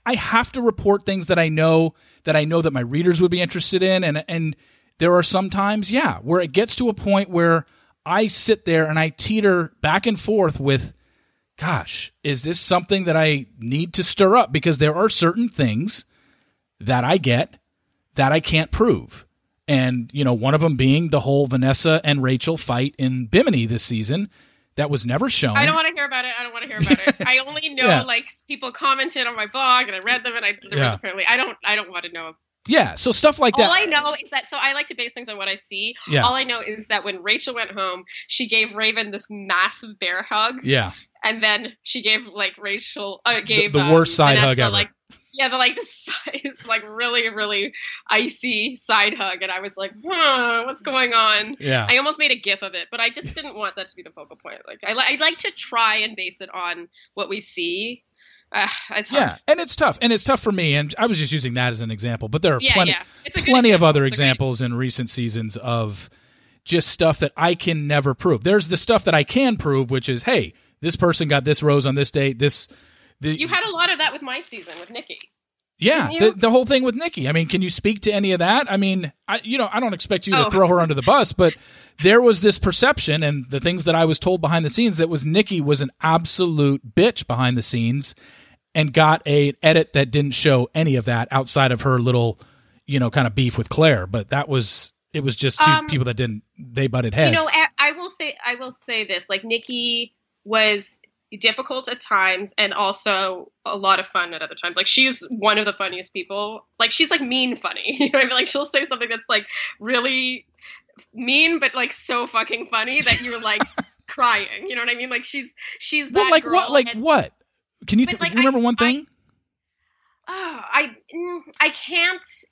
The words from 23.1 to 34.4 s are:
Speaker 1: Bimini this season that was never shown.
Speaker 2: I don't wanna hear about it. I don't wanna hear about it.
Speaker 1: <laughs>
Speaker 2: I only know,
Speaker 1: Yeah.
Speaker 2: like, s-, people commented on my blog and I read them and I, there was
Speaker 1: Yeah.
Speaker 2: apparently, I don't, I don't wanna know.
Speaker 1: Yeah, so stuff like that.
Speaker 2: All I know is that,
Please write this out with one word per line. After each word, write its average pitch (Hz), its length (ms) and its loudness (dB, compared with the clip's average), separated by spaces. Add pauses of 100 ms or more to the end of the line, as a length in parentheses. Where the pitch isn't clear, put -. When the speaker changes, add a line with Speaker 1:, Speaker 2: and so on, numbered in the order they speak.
Speaker 1:
Bimini 175 400 4
this 113 160 -2
season 113 460 -2 (460)
that 147 140 -2
was 123 160 -2
never 151 240 0
shown. - 280 0
Speaker 2:
I 285 80 4
don't 311 100 2
wanna 320 180 0
hear 294 120 -4
about 254 200 -4
it. 254 140 -6
I 247 40 -6
don't 233 100 -12
wanna 233 140 -10
hear 214 120 -10
about - 280 2
it. - 140 2
Speaker 1:
<laughs> 190 60 -6
Speaker 2:
I 254 120 4
only 302 300 -6
know, 262 160 -2
Speaker 1:
Yeah. 156 160 4
Speaker 2:
like, 247 240 -2
s-, - 220 -20
people 254 240 -10
commented 269 560 -2
on 240 80 -8
my 214 100 -4
blog 254 420 0
and 196 80 -8
I 185 40 -8
read 233 240 -2
them 233 120 -6
and 233 80 -8
I, 202 100 0 (160)
there 147 120 -2
was 123 100 2
Speaker 1:
Yeah. 101 40 -4
Speaker 2:
apparently, 190 340 -6
I 240 80 4
don't, 254 260 -4
I 208 120 0
don't 196 160 -6
wanna 175 200 -10
know. 165 220 -14 (340)
Speaker 1:
Yeah, 208 280 2
so - 160 -2
stuff 302 280 2
like 247 160 4
that. 226 120 6
Speaker 2:
All 330 60 4
I 403 120 4
know 294 360 -2
is - 100 -18
that, 262 180 -4